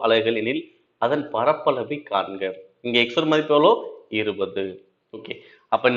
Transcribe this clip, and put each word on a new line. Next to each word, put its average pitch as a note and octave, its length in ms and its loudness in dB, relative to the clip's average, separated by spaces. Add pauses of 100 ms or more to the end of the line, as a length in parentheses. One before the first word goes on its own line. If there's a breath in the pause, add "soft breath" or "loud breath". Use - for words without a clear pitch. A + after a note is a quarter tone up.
அலகுகள் A2+ 360 4
எனில் C3+ 200 -2 (440)
அதன் C#3+ 180 0 (100)
பரப்பளவை B2+ 640 0 (100)
காண்க. G2 360 -2 (420)
இங்க A#2+ 180 2
எக்ஸ் A#2+ 160 -4
ஓட D#3 120 2
மதிப்பு D3+ 240 2
எவ்வளோ? D#3 160 6 (480)
இருபது. G2 460 -4 (520)
ஓகே, A2 160 -12 (420 soft breath)
அப்ப B2 220 2